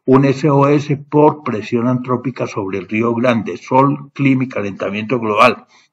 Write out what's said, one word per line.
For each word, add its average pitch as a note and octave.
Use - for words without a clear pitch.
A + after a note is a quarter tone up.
Un C3+
S C#3
O C#3
S C#3+
por D3+
presión A#2
antrópica B2
sobre G2
el F2+
Río A2+
Grande, A2+
sol, C#3
clima C3+
y C3
calentamiento G2+
global. G#2+